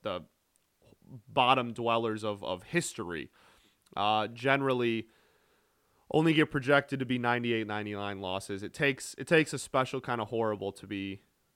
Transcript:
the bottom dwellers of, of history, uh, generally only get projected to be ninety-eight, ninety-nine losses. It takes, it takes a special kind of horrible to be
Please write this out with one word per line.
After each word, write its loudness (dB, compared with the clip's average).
the -4
bottom 4
dwellers 0
of, -4
of -4
history, -4
uh, 2
generally 0
only 6
get 4
projected 2
to -2
be 0
ninety-eight, 0
ninety-nine -6
losses. -4
It -8
takes, -2
it -8
takes 4
a -6
special -2
kind -4
of -2
horrible 0
to -18
be -6